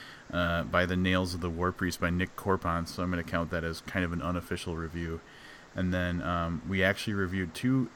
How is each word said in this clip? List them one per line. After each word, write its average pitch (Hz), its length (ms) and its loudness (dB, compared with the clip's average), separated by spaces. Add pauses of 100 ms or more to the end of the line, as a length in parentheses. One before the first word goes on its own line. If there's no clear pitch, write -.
(320)
uh, 85 300 2
By 90 240 4
the 90 100 2
Nails 92 380 2
of 85 80 -4
the 87 80 -2
War 87 200 0
Priest 90 300 -2
by 87 80 2
Nick 90 260 0
Corpon, 85 540 0
so - 140 -4
I'm 90 80 0
gonna 87 120 -2
count 85 280 -2
that 82 120 -2
as 82 200 -4
kind 90 240 0
of 82 60 -2
an 85 100 -2
unofficial 87 520 -2
review. 82 460 -4 (560)
And 90 160 2
then, 90 300 0
um, 85 440 0
we 95 160 2
actually 98 300 4
reviewed 95 420 0
two 127 420 2